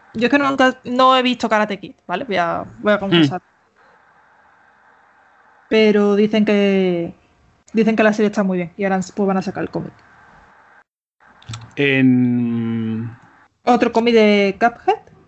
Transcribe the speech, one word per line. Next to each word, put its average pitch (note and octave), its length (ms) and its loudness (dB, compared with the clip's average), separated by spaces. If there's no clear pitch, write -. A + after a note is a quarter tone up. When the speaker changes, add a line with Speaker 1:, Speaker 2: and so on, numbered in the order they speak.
Speaker 1:
Yo A3+ 140 -2
es A#3 40 0
que C#4+ 80 2
nunca, C4+ 460 0
no C4 320 4
he B3+ 40 2
visto B3 280 -2
Karate G#3 300 -2
Kid, - 140 -18
¿vale? F3+ 160 -6
Voy F#3+ 140 -4
a, E3+ 260 -4
voy G#3 140 0
a G3+ 60 0
confesar. F3 420 0
Speaker 2:
Hmm. - 40 -20
Speaker 1:
Pero G#3 460 4
dicen G#3+ 300 2
que, F#3+ 680 0
dicen A3 220 2
que G#3+ 80 2
la G#3+ 100 4
serie G#3+ 140 0
está G#3 160 -2
muy F#3 140 -2
bien F3 200 -6
y G3+ 80 -4
ahora, F#3+ 140 -2
pues, G3+ 140 -2
van F#3+ 100 -2
a F#3 40 -2
sacar E3+ 220 -8
el - 60 -8
cómic. - 220 -8
Speaker 2:
En A#2 1400 0
Speaker 1:
Otro A#3+ 280 2
cómic A#3 240 0
de G#3 440 2
Cuphead. A#3+ 380 -2